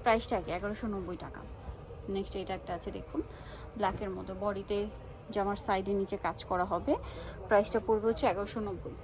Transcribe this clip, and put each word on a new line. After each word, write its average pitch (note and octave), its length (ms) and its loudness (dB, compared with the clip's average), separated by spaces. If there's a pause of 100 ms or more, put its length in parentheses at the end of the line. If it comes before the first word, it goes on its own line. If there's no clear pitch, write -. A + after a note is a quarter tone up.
প্রাইসটা A3+ 340 4
একই, F#3 140 -2
এগারোশো G3+ 360 -2
নব্বই F#3 300 -2
টাকা। - 240 -8 (680)
নেক্সট G3 260 -2
এটা F#3+ 180 -2
একটা F#3 200 -4
আছে F3 180 -6
দেখুন, F#3+ 300 -4 (560)
ব্ল্যাকের G3+ 320 2
মধ্যে, F#3+ 300 -6
বডিতে G3+ 480 0 (440)
জামার G3+ 240 2
সাইডে G3 380 2
নিচে G3 240 2
কাজ - 260 -2
করা F3+ 220 2
হবে, G3 300 2 (520)
প্রাইসটা G#3+ 400 6
পড়বে G#3+ 200 6
হচ্ছে A3+ 200 4
এগারোশো G3+ 320 0
নব্বই। G3 440 -4